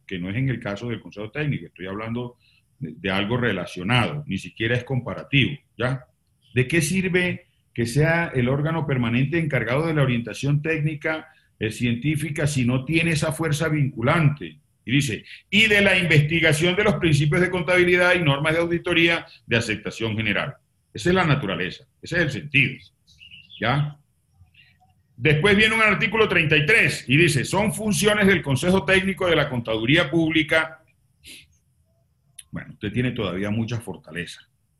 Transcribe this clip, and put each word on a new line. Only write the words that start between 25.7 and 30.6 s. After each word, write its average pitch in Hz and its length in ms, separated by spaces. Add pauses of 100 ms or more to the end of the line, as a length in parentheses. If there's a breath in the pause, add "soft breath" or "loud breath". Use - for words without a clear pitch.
un 226 60
artículo 214 480
treinta 165 260
y 151 100
tres 196 420
y 131 100
dice, 151 260
"Son 202 300
funciones 208 540
del 190 140
Consejo 180 440
Técnico 190 420
de 165 80
la 143 140
Contaduría 120 600
Pública". 160 720 (1700 loud breath)